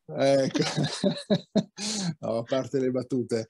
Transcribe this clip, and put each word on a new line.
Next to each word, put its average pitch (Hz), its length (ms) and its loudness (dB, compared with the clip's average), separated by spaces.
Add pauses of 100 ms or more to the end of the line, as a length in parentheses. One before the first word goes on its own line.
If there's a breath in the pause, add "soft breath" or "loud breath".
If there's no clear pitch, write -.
ecco. 139 520 2
<laughs> 190 1600 -2
No, 113 180 -2
a 117 60 -2
parte 131 360 -2
le 127 100 2
battute, 120 600 -2